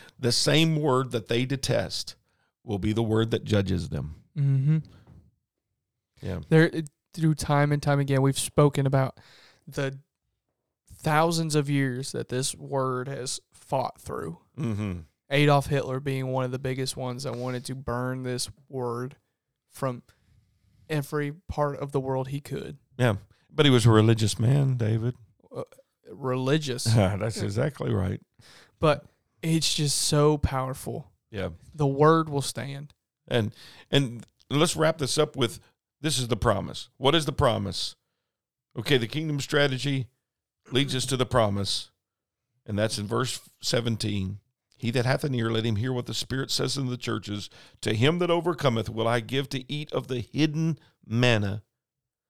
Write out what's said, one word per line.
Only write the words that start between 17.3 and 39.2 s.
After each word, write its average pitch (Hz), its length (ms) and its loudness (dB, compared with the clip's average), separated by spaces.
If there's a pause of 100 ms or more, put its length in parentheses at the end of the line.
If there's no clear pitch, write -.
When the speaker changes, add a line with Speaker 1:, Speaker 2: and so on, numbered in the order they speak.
Speaker 2:
wanted 123 300 -6
to 131 80 -8
burn 127 480 -4
this 127 260 -4 (200)
word 123 480 -6 (540)
from 127 320 -6 (880)
every 147 440 -4 (160)
part 147 320 -2
of 139 120 -6
the 143 80 0
world 131 280 -2
he 143 120 -6
could. 143 380 -10 (180)
Speaker 1:
Yeah, 120 200 4 (360)
but 151 140 6
he 139 40 8
was 120 160 8
a 117 40 10
religious 110 480 6
man, 135 380 2
David. 113 400 0 (920)
Speaker 2:
Religious. 131 720 -2
Speaker 1:
<laughs> - 0 -
That's 104 580 2
exactly 123 500 -2
right. 95 280 -2 (580)
Speaker 2:
But 156 260 2 (380)
it's 160 320 2
just 147 280 0
so 151 360 4
powerful. 131 720 -6 (200)
Speaker 1:
Yeah. 95 200 -6 (240)
Speaker 2:
The 147 120 0
word 151 420 4
will 139 140 -2
stand. 139 500 -8 (360)
Speaker 1:
And, 110 260 0 (360)
and 135 340 0 (260)
let's 151 260 2
wrap 156 220 2
this 139 200 -2
up 151 180 0
with, 117 240 -2 (400)
this 139 180 -2
is 123 100 -2
the 113 80 0
promise. 98 600 0
What 139 180 4
is 160 120 2
the 147 60 -2
promise? 107 640 -2 (800)
Okay, 127 200 2
the 113 100 -4
kingdom 151 320 -4